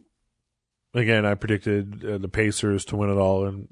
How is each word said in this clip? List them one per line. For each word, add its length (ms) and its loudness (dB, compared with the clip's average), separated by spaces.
again, 320 4
I 100 2
predicted, 720 -2
uh, 120 -4
the 100 -6
Pacers 580 0
to 120 -6
win 120 0
it 80 2
all, 280 2
and 260 -8